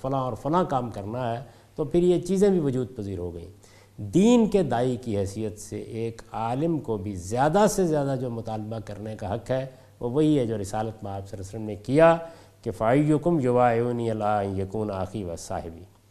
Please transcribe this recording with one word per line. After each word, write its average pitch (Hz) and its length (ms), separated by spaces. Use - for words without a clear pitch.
فلاں 135 200
اور 127 120
فلاں 160 320
کام 123 260
کرنا 117 480
ہے - 60
تو 160 100
پھر 175 180
یہ 175 180
چیزیں 196 300
بھی 185 100
وجود 127 360
پذیر 98 220
ہو 87 160
گئیں۔ 87 340
دین 208 500
کے 196 160
دائی 123 340
کی 110 220
حیثیت 101 400
سے - 200
ایک 113 440
عالم 127 460
کو 113 180
بھی 101 180
زیادہ 127 560
سے 196 160
زیادہ 143 340
جو 127 100
مطالبہ 110 540
کرنے 104 320
کا 101 180
حق 117 160
ہے 131 160
وہ 120 100
وہی 151 280
ہے 123 80
جو 110 140
رسالت 107 440
میں 101 80
آپ 101 160
صلی - 80
اللہ 98 120
علیہ - 0
وسلم 110 140
نے 107 140
کیا 160 400
کہ 117 80
فَأَيُّكُمْ 147 720
يُبَايِعُنِي 120 640
عَلَىٰ 107 340
أَن 98 160
يَكُونَ 104 320
أَخِي 95 320
وَصَاحِبِي۔ 85 600